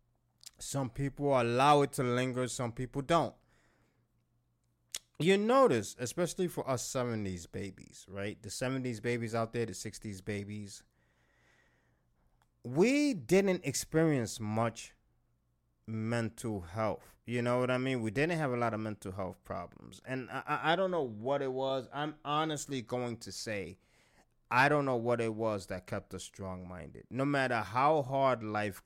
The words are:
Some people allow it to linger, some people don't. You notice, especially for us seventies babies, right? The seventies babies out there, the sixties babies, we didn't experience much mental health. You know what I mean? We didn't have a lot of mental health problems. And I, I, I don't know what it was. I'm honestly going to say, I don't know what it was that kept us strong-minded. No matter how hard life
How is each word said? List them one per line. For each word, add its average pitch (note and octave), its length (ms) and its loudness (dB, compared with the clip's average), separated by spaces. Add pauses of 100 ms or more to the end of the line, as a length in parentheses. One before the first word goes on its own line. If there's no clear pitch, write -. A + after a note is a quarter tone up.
(580)
Some C3+ 320 -4
people C#3 500 2
allow C3 420 6
it C#3 100 0
to C#3 120 0
linger, B2 420 0
some A#2+ 240 -4
people B2+ 320 -6
don't. C#3 320 2 (1900)
You F#3 160 6
notice, G#3 600 4
especially F3 480 -2
for - 240 -4
us B2 140 0
seventies G#2+ 600 -2
babies, - 640 -12
right? G2 320 -6
The G#2 100 -12
seventies B2+ 500 -4
babies A#2 340 -2
out A2+ 180 0
there, A#2+ 140 -2
the G2 80 -6
sixties G2+ 460 -10
babies, G2+ 640 -8 (1800)
we B3+ 520 4
didn't F3+ 500 2
experience D3 760 2
much A2 560 -2 (960)
mental A2+ 720 -2
health. F#2+ 540 -4 (120)
You A#2+ 160 -2
know B2 160 2
what B2+ 120 2
I B2+ 80 2
mean? B2+ 220 -2
We A2 120 -2
didn't D#3+ 260 0
have C#3+ 140 0
a B2 40 -2
lot A#2 180 0
of G#2+ 40 -2
mental G#2+ 320 -6
health F#2 340 -8
problems. - 600 -12
And B2+ 260 -8
I, B2+ 160 -6
I, D3 260 2
I E3+ 40 4
don't F#3 160 2
know E3+ 100 0
what B2 400 -2
it C3+ 80 -2
was. C3 420 -2
I'm D3 220 -4 (100)
honestly D3 560 -2
going B2 360 -4
to G2+ 160 -14
say, F#2+ 460 -6 (760)
I B2+ 160 8
don't C#3+ 160 4
know C3 120 2
what A#2 240 2
it A2+ 140 0
was G#2+ 320 -2
that F#2 220 -8
kept - 260 -8
us F2+ 80 -10
strong-minded. F2+ 880 -12
No B2+ 140 -2
matter C3+ 320 2
how B2+ 460 2
hard C3 420 0
life G#2+ 420 -4